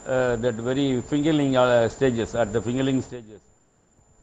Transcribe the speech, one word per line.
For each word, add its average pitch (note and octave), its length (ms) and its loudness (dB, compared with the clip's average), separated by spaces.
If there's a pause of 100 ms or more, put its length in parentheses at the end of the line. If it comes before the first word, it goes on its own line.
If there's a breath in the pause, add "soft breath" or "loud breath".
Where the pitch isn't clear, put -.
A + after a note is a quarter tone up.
uh, B2+ 300 0
that A#2 180 -2
very B2+ 480 0
fingerling, D3 540 0
uh, B2 320 4
stages, A2+ 480 -2
at A2 160 0
the A2+ 80 0
fingerling C3 420 -2
stages, G#2+ 380 -18 (840)